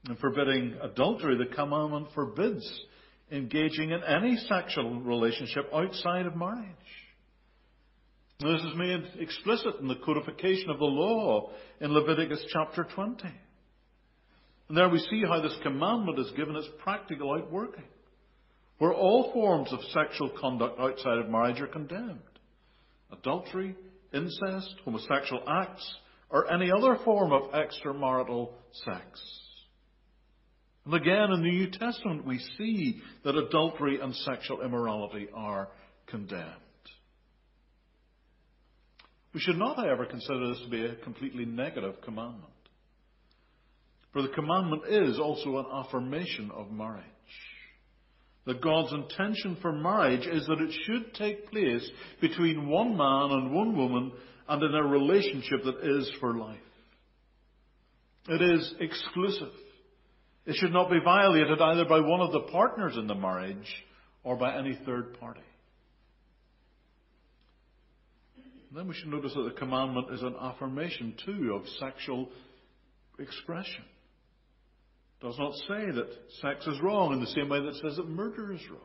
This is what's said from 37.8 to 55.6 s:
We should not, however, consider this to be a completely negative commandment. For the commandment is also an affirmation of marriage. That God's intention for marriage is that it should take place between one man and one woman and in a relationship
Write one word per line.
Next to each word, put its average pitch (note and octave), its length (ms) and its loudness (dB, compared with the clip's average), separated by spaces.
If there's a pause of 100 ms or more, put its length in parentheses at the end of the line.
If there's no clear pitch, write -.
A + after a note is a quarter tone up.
We D#3 60 -6
should F3 180 0
not, C4 200 0
however, C3+ 280 0
consider B2 440 -4
this B2 140 -6
to A#2+ 60 -14
be A2+ 160 -4
a A#2 100 -6
completely B2 500 -8
negative A#2 580 -6
commandment. A2 420 -12 (1700)
For C#3 80 0
the C3+ 80 0
commandment D#3+ 580 0
is E3 320 4
also D3 380 -2
an C3+ 140 -4
affirmation C3 840 -6
of G#2 160 -10
marriage. G#2+ 320 -8 (1400)
That B2 160 -4
God's D#3+ 320 2
intention F#3+ 680 -4
for E3 120 0
marriage D3+ 520 2
is E3 220 -2
that D#3 140 2
it D#3 120 -2 (120)
should A3+ 280 -4
take G#3 380 -4
place C3+ 360 0 (340)
between D#3+ 480 2
one G#3+ 260 4
man C#3 360 4
and C3 220 2
one G#3+ 240 2
woman B2+ 360 2 (340)
and D3 160 2
in D3 100 2
a D3+ 100 4
relationship C#3+ 840 4